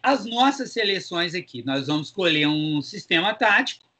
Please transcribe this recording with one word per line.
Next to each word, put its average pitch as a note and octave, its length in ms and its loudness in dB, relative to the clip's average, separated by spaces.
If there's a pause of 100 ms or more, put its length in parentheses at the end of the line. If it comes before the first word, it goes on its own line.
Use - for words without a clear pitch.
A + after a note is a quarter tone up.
as B3+ 220 2
nossas B3+ 460 0
seleções F3+ 640 -2
aqui. A#2+ 280 -10
Nós C3+ 240 -2
vamos D3+ 200 -2
escolher D#3 400 2
um D3+ 340 0
sistema F3+ 520 -2
tático A3 520 0 (140)